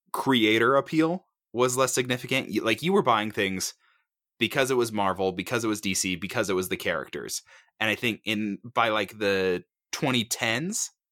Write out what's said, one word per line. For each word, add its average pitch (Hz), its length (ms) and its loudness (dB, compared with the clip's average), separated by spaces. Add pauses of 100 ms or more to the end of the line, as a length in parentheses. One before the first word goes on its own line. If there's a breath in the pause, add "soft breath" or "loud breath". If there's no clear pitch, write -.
(120)
creator 117 640 4
appeal 160 520 0 (260)
was 123 240 2
less 131 160 2
significant. 127 560 -2
Y-, 104 140 0
like, 110 180 0
you 175 120 0
were 196 100 4
buying 110 260 2
things 95 460 -2 (640)
because 131 320 2
it 131 60 2
was 117 140 2
Marvel, 95 420 0
because 107 300 -4
it 113 40 0
was 104 140 -2
D 95 120 -2
C, 92 220 0
because 98 340 -4
it 95 60 2
was 92 140 -2
the 92 80 -2
characters. - 680 -6 (360 soft breath)
And 110 120 0
I 104 40 0
think 113 300 -4
in, 104 380 -2
by, 117 260 0
like, 107 300 -2
the 95 440 0 (280)
twenty 123 320 0
tens, 127 680 -4 (220)